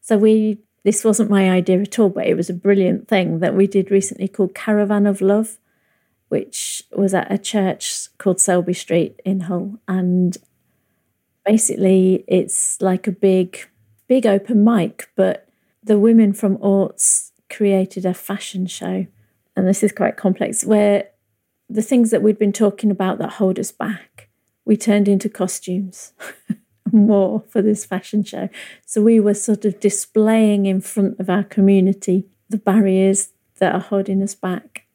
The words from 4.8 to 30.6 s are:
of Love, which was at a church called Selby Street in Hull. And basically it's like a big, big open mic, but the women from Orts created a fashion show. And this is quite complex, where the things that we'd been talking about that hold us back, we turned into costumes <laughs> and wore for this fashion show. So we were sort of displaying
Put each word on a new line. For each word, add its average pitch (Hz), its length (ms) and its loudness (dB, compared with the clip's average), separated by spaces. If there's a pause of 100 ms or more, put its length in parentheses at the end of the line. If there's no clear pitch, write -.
of 196 160 -2
Love, 208 360 0 (720)
which - 640 -8
was 190 220 -2
at - 180 -2
a 202 60 -2
church - 680 -4 (100)
called 185 240 -2
Selby 180 320 0
Street - 500 -4
in 190 180 -2
Hull. 185 460 -8
And 180 500 0 (1080)
basically 190 840 2
it's - 540 -2
like 190 260 -2
a 214 40 -2
big, 185 460 0 (500)
big 247 180 2
open 202 400 2
mic, 220 500 0
but 190 320 -2 (340)
the 214 180 2
women 220 340 6
from 196 260 -2
Orts - 720 -2 (180)
created 190 560 -2
a 180 80 0
fashion 190 540 -8
show. 180 400 -8 (480)
And 185 120 0
this 196 140 0
is 208 100 0
quite - 260 -4
complex, - 460 -2
where 208 460 2 (600)
the 214 120 -4
things 240 280 2
that 202 140 0
we'd 208 160 2
been 202 120 0
talking 208 380 0
about 190 300 -2
that - 140 -8
hold 190 260 -2
us 196 120 -6
back, - 580 -10 (360)
we 220 100 2
turned 208 320 0
into 202 220 0
costumes - 840 -8 (360)
<laughs> - 0 - (420)
and 208 160 6
wore 208 400 2
for 214 140 -2
this 208 240 0
fashion 196 380 -4
show. - 260 -8 (360)
So 214 180 -2
we 226 160 6
were 202 160 2
sort 208 300 -4
of 202 140 -2
displaying 214 840 2